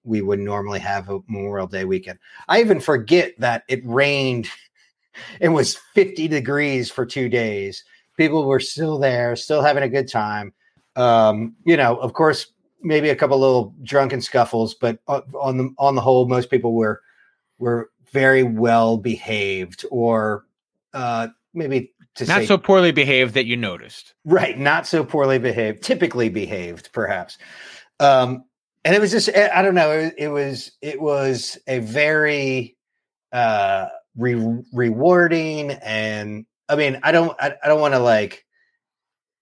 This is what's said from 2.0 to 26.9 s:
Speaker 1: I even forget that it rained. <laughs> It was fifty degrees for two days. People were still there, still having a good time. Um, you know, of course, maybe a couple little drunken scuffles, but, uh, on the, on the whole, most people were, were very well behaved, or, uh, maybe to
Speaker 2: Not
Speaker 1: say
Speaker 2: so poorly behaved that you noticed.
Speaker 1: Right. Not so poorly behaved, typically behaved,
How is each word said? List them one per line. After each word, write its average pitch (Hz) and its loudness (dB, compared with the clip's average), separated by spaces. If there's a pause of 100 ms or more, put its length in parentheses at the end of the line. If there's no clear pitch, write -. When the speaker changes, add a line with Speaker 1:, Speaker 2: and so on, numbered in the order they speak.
Speaker 1:
I 214 2
even 202 2
forget 143 2
that 117 -2
it 123 -4
rained. 131 0
<laughs> - -20 (840)
It 170 4
was 156 0 (160)
fifty 185 2
degrees 139 -2
for 123 -4
two 127 -4
days. 104 -4 (320)
People 156 2
were 135 2
still 151 -6
there, 120 0
still 151 -2
having 143 2
a 127 -2
good 131 -4
time. 104 -6 (420)
Um, 113 4 (100)
you 170 6
know, 120 2
of 127 -6
course, 156 2 (340)
maybe 151 0
a 135 2
couple 139 2
little 127 2
drunken 131 0
scuffles, 117 0
but, 117 -4
uh, 139 -2 (180)
on 131 -2
the, 131 -4
on 139 2
the 127 0
whole, 127 4
most 123 -2
people 120 0
were, 110 -2 (560)
were 120 -4 (240)
very 135 4
well 113 2
behaved, 101 -6
or, 110 -2 (480)
uh, 117 -6 (260)
maybe 135 -4 (240)
to 123 -6
Speaker 2:
Not 190 2
Speaker 1:
say - -2
Speaker 2:
so 196 2
poorly 185 4
behaved 131 2
that 127 0
you 120 -4
noticed. 95 -10 (100)
Speaker 1:
Right. 160 2
Not 143 0
so 160 0
poorly 135 0
behaved, 110 -2
typically 123 0
behaved, 90 -8